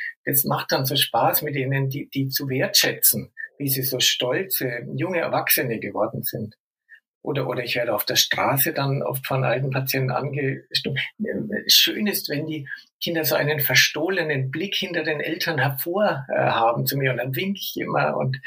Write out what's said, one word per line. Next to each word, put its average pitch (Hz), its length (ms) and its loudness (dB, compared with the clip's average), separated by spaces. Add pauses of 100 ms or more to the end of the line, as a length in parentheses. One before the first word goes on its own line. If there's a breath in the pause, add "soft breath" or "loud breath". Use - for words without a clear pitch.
(240 loud breath)
das 135 200 2
macht - 280 0
dann 135 140 2
so 139 100 0
Spaß, - 460 2
mit 143 140 -4
denen 135 340 0
die, 131 220 -6
die 135 180 -2
zu 139 180 -4
wertschätzen, 131 840 2 (240 loud breath)
wie 143 100 -4
sie 135 140 0
so 131 180 -2
stolze, 131 960 0
junge 170 220 -2
Erwachsene 135 640 0
geworden 104 420 -4
sind. - 340 -8 (680 soft breath)
Oder, 135 240 -2
oder 123 160 -4
ich - 120 -4
werde 117 200 0
auf - 100 -2
der 127 120 0
Straße - 540 2
dann 139 300 0
oft 131 240 -2
von 131 180 0
alten 131 280 0
Patienten 135 400 0
angestimmt. 135 880 -2 (640 loud breath)
Schön - 400 4
ist, - 240 -2
wenn 151 160 -2
die 156 240 -8 (320 loud breath)
Kinder 160 240 0
so 151 80 2
einen 147 260 2
verstohlenen 151 920 2
Blick 175 240 -2
hinter 170 260 -2
den 156 200 -2
Eltern 165 360 -2
hervor, 156 720 0
äh, - 60 0
haben 127 500 4
zu 139 120 0
mir 135 120 2
und 127 80 0
dann 127 180 -2
winke 196 240 -2
ich - 180 -8
immer 147 380 0
und, 135 320 -2